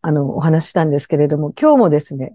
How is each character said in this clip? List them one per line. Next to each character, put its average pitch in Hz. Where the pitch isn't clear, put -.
あ 165
の、 143
お -
話 160
し -
し -
た 165
ん 156
で 143
す -
け 160
れ 147
ど 147
も、 147
今 302
日 285
も 214
で 147
す 151
ね、 131